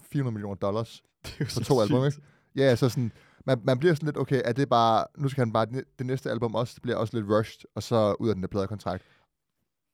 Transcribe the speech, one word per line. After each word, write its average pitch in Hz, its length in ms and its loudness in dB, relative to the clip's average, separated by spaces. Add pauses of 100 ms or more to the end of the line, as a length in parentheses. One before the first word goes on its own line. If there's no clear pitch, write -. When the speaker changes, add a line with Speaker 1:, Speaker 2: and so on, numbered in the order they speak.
(120)
Speaker 1:
fire 143 120 0
hundrede 120 100 -4
millioner 101 220 -8
dollars 104 460 -4 (100)
Speaker 2:
<laughs> - 120 -20
Det - 80 -12
er - 80 -18
jo 139 60 -4
Speaker 1:
for - 60 -8
Speaker 2:
så 110 120 -4
Speaker 1:
to 127 180 2
album, 127 300 2
Speaker 2:
sygt. 143 60 -16
Speaker 1:
ikke? - 100 -20 (360)
Ja, 127 120 6
så 127 140 2
sådan, 117 220 -2 (340)
man, 131 180 0
man 127 160 2
bliver 170 140 4
sådan 147 140 -2
lidt, 143 100 -2
okay, 135 280 0
er 120 80 0
det 135 160 0
bare, 113 360 4 (120)
nu 139 120 -2
skal 135 120 -2
han 113 120 0
bare, 113 120 2 (340)
det 127 60 -6
næste 127 260 -4
album 113 240 -2
også, 117 200 -2
det - 60 -20
bliver 117 160 -2
også 113 200 -2
lidt 101 120 -2
rushed, 107 460 0
og 107 80 -6
så 107 360 2
ud 110 100 2
af 101 60 2
den 92 80 -4
der 92 40 -4
pladekontrakt. 95 560 -6 (880)